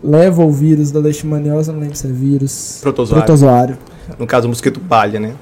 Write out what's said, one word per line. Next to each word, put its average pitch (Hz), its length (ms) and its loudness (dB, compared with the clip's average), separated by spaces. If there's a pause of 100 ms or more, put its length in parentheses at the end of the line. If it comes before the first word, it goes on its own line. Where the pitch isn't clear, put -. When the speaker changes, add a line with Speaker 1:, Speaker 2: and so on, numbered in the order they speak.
Speaker 1:
leva 165 400 4
o 156 80 4
vírus 151 400 2
da 151 100 -2
leishmaniose, 151 720 -2
não 151 80 -8
lembro 143 160 -8
se - 100 -10
é 135 40 -6
vírus. 135 680 -4
Speaker 2:
Protozoário. 135 460 0
Speaker 1:
Protozoário. 131 520 4 (400)
Speaker 2:
No 117 80 -8
caso, 120 200 0
o - 20 -2
mosquito 123 320 -4
palha, 180 400 0
né? 110 220 -8